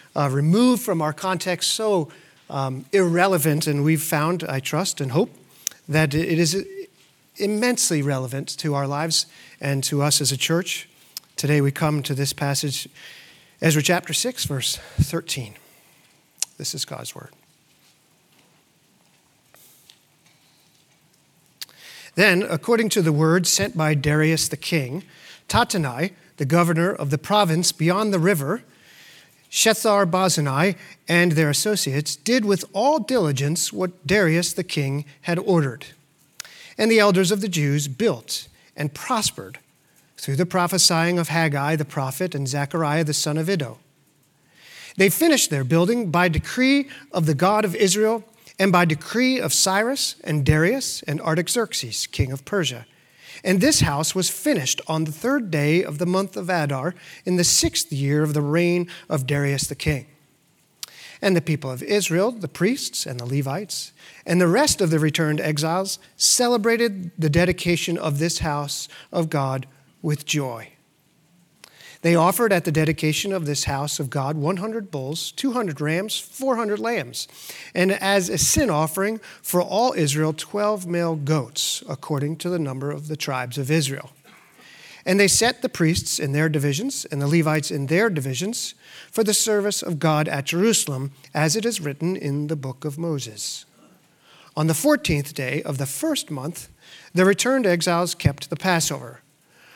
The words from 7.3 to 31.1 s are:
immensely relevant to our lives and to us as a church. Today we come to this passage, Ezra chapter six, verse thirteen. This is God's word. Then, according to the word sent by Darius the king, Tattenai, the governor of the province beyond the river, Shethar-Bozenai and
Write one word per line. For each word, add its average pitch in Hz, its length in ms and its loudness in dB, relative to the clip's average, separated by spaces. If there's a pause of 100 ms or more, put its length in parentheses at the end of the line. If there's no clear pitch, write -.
immensely 208 640 0
relevant 131 560 -4
to 151 160 -2
our 139 120 0
lives 151 420 -2 (340)
and 139 240 -2
to 143 160 0
us 143 180 2
as 139 140 0
a 131 40 -4
church. - 520 -2 (480)
Today 147 240 2
we 139 100 2
come 151 320 0
to 143 100 -4
this 139 200 -2
passage, 139 560 -4 (720)
Ezra 156 200 4
chapter 175 300 0
six, - 320 -4
verse - 320 -4
thirteen. - 800 -4 (1040)
This - 180 -8
is 135 100 -6
God's - 300 -12
word. - 160 -20 (4000)
Then, 190 300 4
according 226 460 0
to 208 120 0
the 160 100 4
word 160 360 4
sent 196 280 -2
by 156 200 2
Darius 151 520 2
the 147 100 -8
king, 147 460 -4 (440)
Tattenai, 185 640 0 (260)
the 147 80 -2
governor 170 480 4
of 143 160 -4
the 151 80 -2
province 175 540 2
beyond 190 420 0
the 180 60 2
river, 170 420 0 (880)
Shethar-Bozenai 185 1300 2 (320)
and 175 240 4